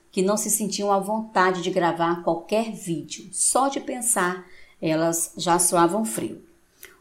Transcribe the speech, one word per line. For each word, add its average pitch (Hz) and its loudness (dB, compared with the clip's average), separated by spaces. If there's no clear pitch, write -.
que 196 0
não 202 2
se 214 -4
sentiam 202 -2
à 196 4
vontade 190 0
de 180 -2
gravar 170 0
qualquer 208 -2
vídeo, 165 -8
só - 2
de 277 -2
pensar, 190 -2
elas 165 0
já 170 2
suavam 175 4
frio. - -6